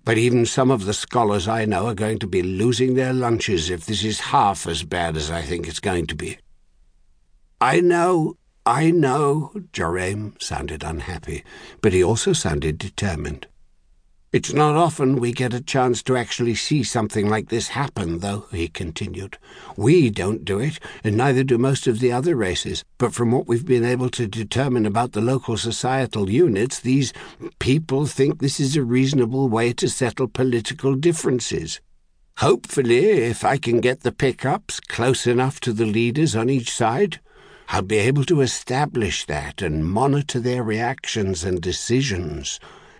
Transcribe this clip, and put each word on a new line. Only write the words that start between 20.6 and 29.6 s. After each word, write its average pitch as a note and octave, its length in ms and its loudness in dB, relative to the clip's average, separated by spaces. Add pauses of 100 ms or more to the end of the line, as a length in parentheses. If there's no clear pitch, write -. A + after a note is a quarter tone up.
and G#2+ 140 0
neither C3+ 260 4
do B2+ 140 2
most C3 280 0
of A2+ 140 2
the B2 120 2
other D3 220 2
races, F#2 480 -2 (140)
but A#2 160 0
from A#2 180 0
what B2+ 160 0
we've A#2 200 0
been A#2+ 180 4
able B2+ 240 0
to A#2+ 180 -4
determine A2 600 0
about A2+ 260 0
the G#2+ 80 -2
local A#2+ 380 0
societal A#2 720 -2
units, B2 480 2
these B2+ 340 0 (460)
people D3 480 0
think G3+ 320 0
this C3+ 200 -2
is C#3 160 0
a D3 80 2
reasonable C3 680 2
way A#2 240 2